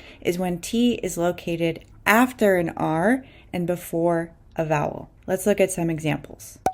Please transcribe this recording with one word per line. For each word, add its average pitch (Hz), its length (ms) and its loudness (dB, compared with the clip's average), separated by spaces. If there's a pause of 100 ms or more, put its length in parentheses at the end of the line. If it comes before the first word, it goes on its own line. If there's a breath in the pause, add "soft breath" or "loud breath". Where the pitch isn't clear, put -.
(220 loud breath)
is 175 160 -2
when 180 200 -4
T 233 440 0
is 175 160 -6
located 170 680 -2 (220)
after 214 500 4
an 170 220 0
R 170 440 2 (300 loud breath)
and 175 140 -4
before 170 680 -2 (240)
a 160 80 -2
vowel. 151 460 -2 (160)
Let's - 180 -2
look 208 160 2
at 190 100 4
some 170 200 -2
examples. - 680 -6 (160)